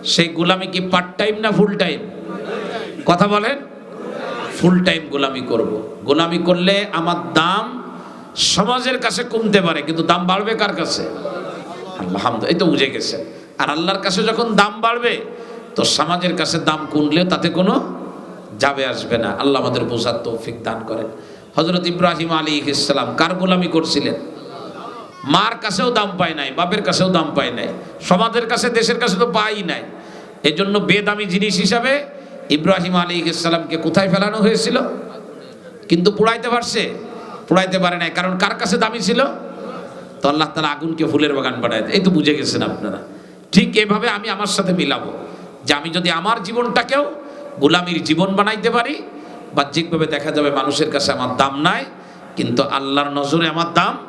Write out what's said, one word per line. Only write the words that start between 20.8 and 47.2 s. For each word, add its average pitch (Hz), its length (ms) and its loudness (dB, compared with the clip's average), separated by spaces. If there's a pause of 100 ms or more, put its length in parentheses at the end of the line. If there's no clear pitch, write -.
করেন। 113 180 -4 (500)
হযরত 170 300 2
ইব্রাহিম 175 460 0
আলাইহিস 147 540 0
সালাম 123 300 0
কার 170 180 2
গোলামি 180 320 2
করছিলেন? 143 480 0 (1080)
মার 196 360 2
কাছেও 226 300 0
দাম 208 280 2
পায় 165 160 0
নাই, 139 160 -4
বাপের 175 320 0
কাছেও 180 260 2
দাম 160 260 2
পায় 131 160 0
নাই, 113 180 -4 (320)
সমাজের 226 460 2
কাছে, 240 240 0
দেশের 233 280 2
কাছে 220 180 2
তো 240 100 4
পাই 214 360 0
নাই। 139 200 -4 (600)
এজন্য 190 360 2
বেদামি 208 460 2
জিনিস 196 340 0
হিসাবে 247 460 2 (460)
ইব্রাহিম 180 460 2
আলাইহিস 170 460 0
সালামকে 165 340 0
কোথায় 160 320 2
ফেলানো 202 300 2
হয়েছিল? 220 400 4 (1120)
কিন্তু 180 240 4
পোড়াইতে 226 360 2
পারছে? 233 460 0 (540)
পোড়াইতে 185 300 4
পারে 175 180 2
নাই। 170 180 -2
কারণ 185 240 0
কার 208 160 2
কাছে 233 240 0
দামি 220 220 0
ছিল? 233 240 4 (960)
তো 135 60 4
আল্লাহ 151 260 2
তাআলা 156 140 0
আগুনকে 156 380 -2
ফুলের 147 280 2
বাগান 127 260 -2
বানায় 113 220 0
দেয়। - 100 -4
এই 190 80 4
তো 180 100 4
বুঝে 147 240 4
গেছেন 123 280 -2
আপনারা। 98 360 -4 (540)
ঠিক 208 240 6
এভাবে 214 320 2
আমি 208 200 -2
আমার 202 180 -2
সাথে 185 260 0
মিলাবো 139 400 0 (520)
যে 143 100 2
আমি 156 160 -4
যদি 175 200 0
আমার 196 320 0
জীবনটাকেও 240 720 0 (460)